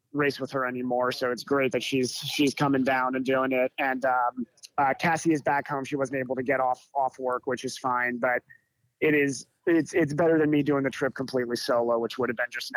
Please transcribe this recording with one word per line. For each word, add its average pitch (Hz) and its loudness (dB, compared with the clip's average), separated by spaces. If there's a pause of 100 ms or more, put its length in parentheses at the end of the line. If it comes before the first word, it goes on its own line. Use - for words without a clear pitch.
(140)
race 143 0
with 131 -6
her 135 -2
anymore. 127 0
So 127 -2
it's 120 -4
great 135 0
that 120 -2
she's, 127 0
she's 143 -2
coming 139 2
down 131 0
and 131 -2
doing 131 0
it. 127 2
And, 131 -2
um, 123 0 (320)
uh, 139 2
Cassie 165 2
is 143 0
back 143 0
home. 139 -4
She 147 -6
wasn't 135 -2
able 127 -4
to 131 -2
get 131 2
off, 127 -2
off 131 -2
work, 127 -2
which 127 -4
is 127 -8
fine. 123 -2
But 123 0 (580)
it 151 2
is, 143 0 (200)
it's, 165 2
it's 156 2
better 165 4
than 151 4
me 147 4
doing 139 2
the 135 -2
trip 135 -2
completely 123 -2
solo, 120 2
which 117 -4
would 120 0
have 117 -4
been 120 -2
just 117 -10
an 123 -6